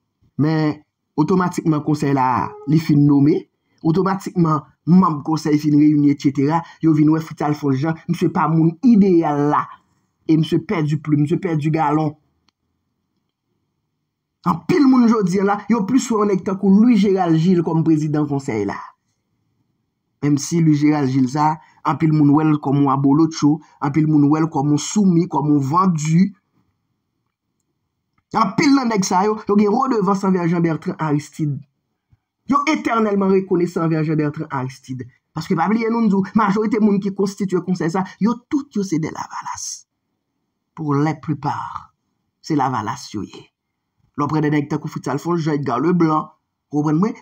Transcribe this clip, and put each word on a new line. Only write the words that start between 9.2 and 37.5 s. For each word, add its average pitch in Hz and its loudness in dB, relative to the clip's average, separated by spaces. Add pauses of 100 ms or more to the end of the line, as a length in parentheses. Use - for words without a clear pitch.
la. 131 0 (640)
E 160 4
msye 160 0
pèdi 156 -2
pli, 151 0
msye 147 0
pèdi 156 -2
galon. 151 -2 (2250)
Anpil 277 0
moun 247 6
jodi 196 0
a 196 2
la, 202 0 (100)
yo 226 0
plis 247 0
wè 208 0
nèg 185 -2
tankou 196 0
Louis 214 6
Gérald 185 2
Gilles 170 2
kòm 165 0
prezidan 151 0
konsèy 135 -4
la. - -8 (1400)
Menm 147 2
si 165 -2
Louis 151 4
Gérald 147 0
Gilles 131 0
sa, 156 0 (300)
anpil 156 0
moun 147 4
wè 156 2
l 151 2
kòm 143 0
yon 135 2
abolocho, 147 2 (260)
anpil 147 0
moun 147 2
wè 156 2
l 160 -4
kòm 147 -2
yon 143 -2
soumi, 185 2
kòm 147 -2
yon 147 2
vandi. 165 2 (2000)
Anpil 269 2
nan 254 0
nèg 190 0
sa 190 0
yo, 214 -2
yo 202 2
gen 208 2
redevans 220 0
anvè 185 0
Jean-Bertrand 165 -2
Aristide. 147 -4 (880)
Yo - 0 (100)
etènèlman 214 0
rekonesan 180 0
anvè 160 0
Jean-Bertrand 151 -4
Aristide. 131 -10 (260)
Paske 160 -6
pa 165 0
bliye 226 -2
nou, 233 0
nou, 196 0 (160)
majorite 214 0
moun 202 2
ki 196 -6
konstitye 196 -4